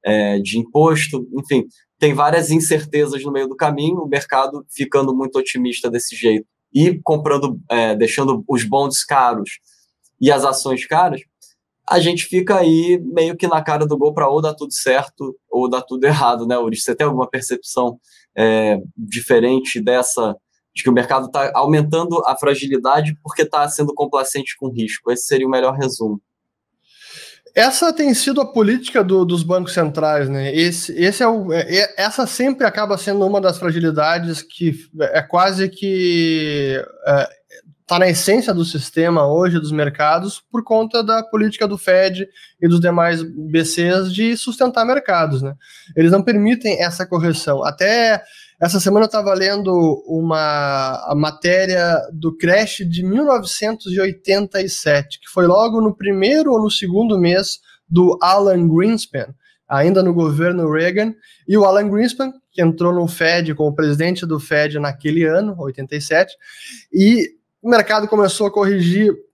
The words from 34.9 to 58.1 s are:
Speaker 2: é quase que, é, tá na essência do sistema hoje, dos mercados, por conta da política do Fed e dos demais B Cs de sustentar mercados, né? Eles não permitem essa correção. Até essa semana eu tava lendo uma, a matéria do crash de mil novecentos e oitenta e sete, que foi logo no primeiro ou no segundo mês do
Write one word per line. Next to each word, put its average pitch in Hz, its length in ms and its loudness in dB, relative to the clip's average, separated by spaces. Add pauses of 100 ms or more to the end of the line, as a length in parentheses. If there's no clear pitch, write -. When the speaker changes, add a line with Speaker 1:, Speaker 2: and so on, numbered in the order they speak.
Speaker 2:
é 156 220 0
quase 185 480 0
que, 165 1120 -2 (240)
é, 139 220 2 (580)
tá 180 120 0
na 185 100 4
essência 190 460 0
do 170 100 0
sistema 160 640 0
hoje, 170 300 2
dos 151 120 -6
mercados, 151 800 -2
por 233 140 -6
conta 226 400 0
da 226 180 0
política 214 460 -2
do 196 80 -4
Fed 185 500 0 (320)
e 170 80 0
dos 170 140 4
demais 170 420 2
B 156 400 -2
Cs 180 480 0
de 226 280 0
sustentar 240 480 -2
mercados, 170 560 0
né? 139 120 -8 (400)
Eles 165 160 6
não 196 120 4
permitem 214 600 0
essa 175 220 -4
correção. 160 580 -2
Até 208 600 0 (380)
essa 175 180 2
semana 196 280 4
eu 214 40 -6
tava 202 240 0
lendo 185 720 0
uma, 147 1000 -2
a 147 80 -2
matéria 175 840 0 (120)
do 160 240 -4
crash 202 520 0
de 170 140 -2
mil 202 220 0
novecentos 220 680 -2
e 190 80 0
oitenta 190 600 -2
e 190 60 -4
sete, 147 500 -2
que - 100 -20
foi 180 200 2
logo 220 320 4
no 220 160 2
primeiro 220 560 2
ou 220 100 2
no 208 80 0
segundo 202 480 0
mês 180 400 0 (300)
do 180 340 4